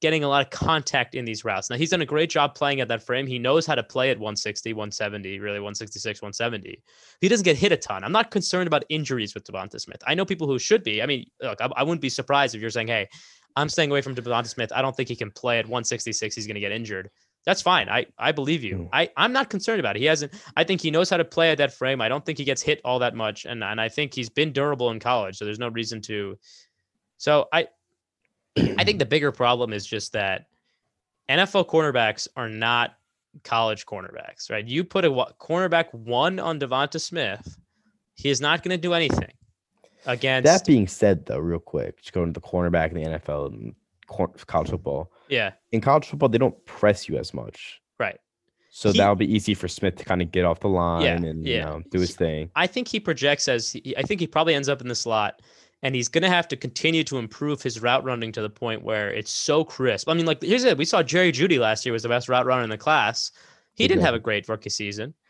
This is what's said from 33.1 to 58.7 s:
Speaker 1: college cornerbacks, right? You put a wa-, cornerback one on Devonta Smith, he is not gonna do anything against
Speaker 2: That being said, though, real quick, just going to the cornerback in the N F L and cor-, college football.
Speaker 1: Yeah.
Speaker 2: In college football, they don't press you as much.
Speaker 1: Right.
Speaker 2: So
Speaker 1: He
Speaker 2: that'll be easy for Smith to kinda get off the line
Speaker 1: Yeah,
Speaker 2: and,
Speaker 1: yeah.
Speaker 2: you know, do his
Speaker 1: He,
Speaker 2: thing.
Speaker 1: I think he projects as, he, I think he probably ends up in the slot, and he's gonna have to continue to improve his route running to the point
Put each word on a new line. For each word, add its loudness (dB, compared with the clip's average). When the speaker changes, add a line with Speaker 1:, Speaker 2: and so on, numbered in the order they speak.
Speaker 1:
college 0
cornerbacks, -14
right? -4
You -2
put 0
a 6
wa-, 0
cornerback 2
one 0
on -4
Devonta -2
Smith, -6
he 0
is 0
not 2
gonna -2
do 0
anything 0
against 2
Speaker 2:
That 6
being 6
said, 2
though, -4
real -2
quick, -6
just -20
going -2
to -10
the -10
cornerback 2
in -8
the -4
N -4
F -8
L -4
and -12
cor-, -2
college 0
football. -6
Speaker 1:
Yeah. 0
Speaker 2:
In 2
college 4
football, 2
they 4
don't 2
press 2
you -2
as -6
much. -12
Speaker 1:
Right. -4
Speaker 2:
So 2
Speaker 1:
He 4
Speaker 2:
that'll 6
be 2
easy 2
for -4
Smith -2
to -14
kinda 0
get 2
off 2
the -2
line 2
Speaker 1:
Yeah, 2
Speaker 2:
and, -4
Speaker 1:
yeah. -2
Speaker 2:
you 0
know, -6
do 0
his 2
Speaker 1:
He, -16
Speaker 2:
thing. -2
Speaker 1:
I 2
think -6
he -4
projects 0
as, 0
he, -10
I -2
think -2
he 0
probably 2
ends 0
up -2
in -10
the -4
slot, -2
and -2
he's -2
gonna 2
have 2
to -4
continue 0
to -4
improve -4
his -6
route 2
running -4
to -4
the -4
point -6